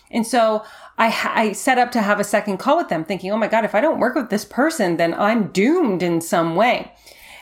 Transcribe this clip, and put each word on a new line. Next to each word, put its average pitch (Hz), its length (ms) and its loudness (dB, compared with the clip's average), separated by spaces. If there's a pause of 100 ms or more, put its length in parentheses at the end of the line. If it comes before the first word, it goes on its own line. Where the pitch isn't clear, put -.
(120)
And 226 140 -2
so 220 380 2 (360)
I, 226 80 4 (260)
I 220 200 0
set 247 260 0
up 247 140 2
to 233 80 0
have 202 180 2
a 202 60 0
second 202 320 -2
call 285 200 2
with 349 120 -2
them 160 140 -4
thinking, 185 280 -6
"Oh 214 60 -2
my 214 100 -2
God, 220 180 0
if - 80 -4
I 208 80 2
don't 294 180 0
work 247 160 0
with 262 140 -4
this 208 160 -2
person, 233 520 0
then 170 160 0
I'm 208 380 0
doomed 214 520 2
in 170 180 0
some 165 340 0
way." 220 360 0 (500)